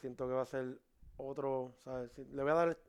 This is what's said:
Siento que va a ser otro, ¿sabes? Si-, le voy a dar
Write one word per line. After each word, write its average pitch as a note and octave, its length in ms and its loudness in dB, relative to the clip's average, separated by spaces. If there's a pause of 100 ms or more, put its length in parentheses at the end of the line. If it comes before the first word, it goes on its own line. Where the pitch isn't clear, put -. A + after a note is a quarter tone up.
Siento B2+ 280 -4
que B2+ 60 0
va C3 80 4
a A#2+ 40 -4
ser C3 320 -4 (380)
otro, C3+ 560 -2 (100)
¿sabes? B2+ 300 -6
Si-, C3+ 200 -12
le C#3 100 -2
voy D3 100 6
a - 20 6
dar E3+ 240 4 (100)